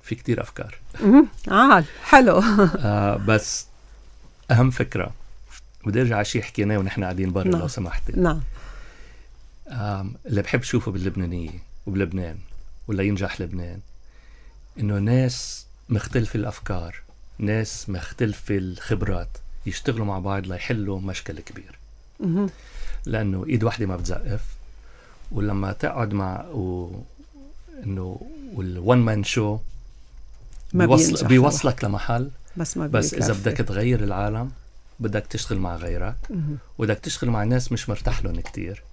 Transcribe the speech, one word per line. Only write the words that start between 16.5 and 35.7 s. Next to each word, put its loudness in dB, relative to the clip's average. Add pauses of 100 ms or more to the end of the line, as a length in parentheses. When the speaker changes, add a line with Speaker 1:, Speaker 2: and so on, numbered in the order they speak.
Speaker 1:
ناس -2
مختلفة -2
الخبرات -2 (360)
يشتغلوا -4
مع -2
بعض -4
ليحلوا -4
مشكل -8
كبير. -18 (400)
Speaker 2:
مهم. 0 (560)
Speaker 1:
لأنه -2
إيد 0
واحدة 0
ما -2
بتزقف، -2 (880)
ولما 0
تقعد -4
مع -2
و-، -6 (800)
إنه -6 (340)
والون 2
مان 4
شو 0 (1160)
Speaker 2:
ما 6
Speaker 1:
بيوصل-، 8
Speaker 2:
بينجح 2
Speaker 1:
بيوصلك 6
Speaker 2:
لوحده. 2
Speaker 1:
لمحل، 0 (280)
Speaker 2:
بس -4
ما -2
Speaker 1:
بس 2
إذا 2
Speaker 2:
بيكفي. 0
Speaker 1:
بدك 0
تغير 2
العالم، 0 (480)
بدك -2
تشتغل -2
مع -2